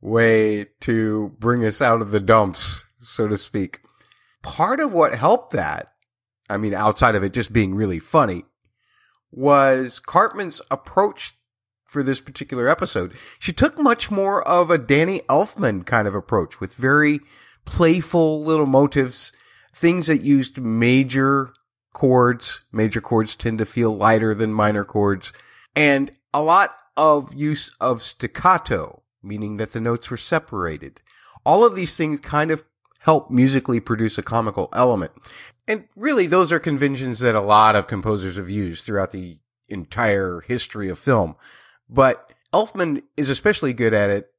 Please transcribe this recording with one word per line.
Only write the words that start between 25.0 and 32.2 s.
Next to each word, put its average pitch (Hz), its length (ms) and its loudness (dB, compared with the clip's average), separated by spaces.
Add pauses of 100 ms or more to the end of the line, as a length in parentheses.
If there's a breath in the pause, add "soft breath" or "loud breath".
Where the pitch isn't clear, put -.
And 139 360 0 (200)
a 147 100 0
lot 170 280 4 (260)
of 147 380 2
use 147 460 -6
of 120 220 -2
staccato, - 1000 -4 (200)
meaning 104 360 -10
that 107 140 -6
the 113 80 -8
notes 117 300 -4
were 123 60 -10
separated. 85 840 -6 (440 soft breath)
All 185 220 6
of 214 80 4
these 185 220 -6
things 156 240 -4